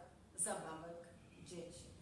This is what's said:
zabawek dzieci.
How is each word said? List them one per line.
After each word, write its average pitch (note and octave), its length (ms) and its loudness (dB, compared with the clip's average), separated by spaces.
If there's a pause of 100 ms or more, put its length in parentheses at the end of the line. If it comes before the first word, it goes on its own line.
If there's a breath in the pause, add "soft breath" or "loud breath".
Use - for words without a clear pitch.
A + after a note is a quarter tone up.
(360)
zabawek E3+ 720 4 (360)
dzieci. - 420 -4 (160)